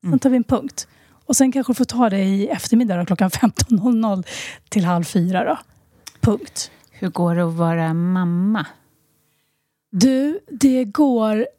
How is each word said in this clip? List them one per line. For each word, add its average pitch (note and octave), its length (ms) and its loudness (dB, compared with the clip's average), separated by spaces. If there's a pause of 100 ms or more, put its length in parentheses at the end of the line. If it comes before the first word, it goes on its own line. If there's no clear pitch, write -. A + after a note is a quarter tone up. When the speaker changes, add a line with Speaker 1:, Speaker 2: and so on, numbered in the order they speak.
Speaker 1:
Sen F#3 80 -8
Speaker 2:
Mm. C4 100 4
Speaker 1:
tar C#4 100 2
vi B3+ 80 2
en A#3 60 0
punkt. - 440 -4 (380)
Och C4+ 100 -2
sen C4 160 4
kanske B3+ 220 -2
du - 20 0
får B3 100 0
ta A#3 240 0
det G3 140 0
i G3 240 0
eftermiddag A3+ 500 0
då, F3 80 -2
klockan F#3 260 0
femton - 460 0
noll A#3 180 2
noll G#3 280 -2 (460)
till F#3+ 160 0
halv F3 180 0
fyra F3 400 0
då. D#4 140 -2 (640)
Punkt. - 500 -2 (200)
Speaker 2:
Hur - 180 -6
går E3+ 260 0
det F3 100 0
att E3 80 -4
vara E3 400 0
mamma? F3+ 720 0 (1300)
Speaker 1:
Du, C4+ 480 2 (120)
det B3+ 340 2
går. A3 600 0 (120)